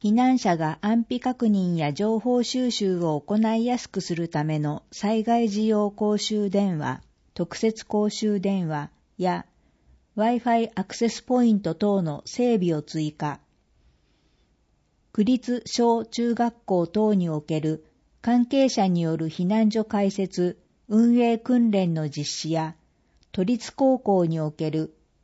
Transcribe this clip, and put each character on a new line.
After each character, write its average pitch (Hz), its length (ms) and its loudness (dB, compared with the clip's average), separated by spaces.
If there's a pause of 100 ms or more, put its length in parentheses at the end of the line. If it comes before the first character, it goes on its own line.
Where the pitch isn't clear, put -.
避 208 120 2
難 254 240 4
者 196 180 2
が 156 260 -2
安 226 260 0
否 247 120 -4
確 254 280 -2
認 185 280 2
や 147 180 -2
情 214 260 0
報 247 240 0
収 254 280 -2
集 185 280 -2
を 160 200 0
行 202 180 -2
い 226 280 2
や 247 120 0
す - 120 -10
く 196 120 -6
す 170 140 -6
る 165 140 -4
た 151 140 -2
め 156 160 -2
の 147 320 -4
災 220 320 -2
害 233 260 2
時 214 180 0
用 208 240 2
公 208 260 0
衆 208 320 -2
電 196 280 0
話、 131 240 -6 (320)
特 - 240 -6
設 220 280 -2
公 208 240 0
衆 208 300 -2
電 185 280 -2
話 151 240 -6 (260)
や 180 280 -2 (720)
Wi-Fi 233 600 0
ア 190 80 -4
ク - 120 -10
セ 233 140 0
ス - 140 -8
ポ 254 180 2
イ 233 120 6
ン 202 80 2
ト 160 120 -2
等 202 280 0
の 151 240 -4
整 247 320 0
備 175 160 2
を 151 80 -2
追 151 320 -6
加。 147 260 -6 (1700)
区 214 120 0
立 247 420 0
小 233 400 0
中 233 300 -2
学 233 300 -2
校 180 200 2
等 214 280 2
に 180 160 2
お 151 120 -2
け 156 180 -4
る 156 260 -4 (360)
関 240 240 2
係 269 240 2
者 208 180 2
に 175 140 2
よ 160 160 -2
る 160 100 -4
避 175 200 -4
難 220 240 4
所 220 140 0
開 202 260 0
設、 180 480 -2 (280)
運 233 320 4
営 233 180 2
訓 233 340 2
練 190 220 2
の 156 160 -2
実 147 160 -6
施 - 260 -6
や、 160 240 -2 (560)
都 185 140 -2
立 233 280 -2
高 262 240 4
校 196 280 2
に 165 140 -2
お 156 120 -2
け 156 180 -4
る 156 240 -4 (300)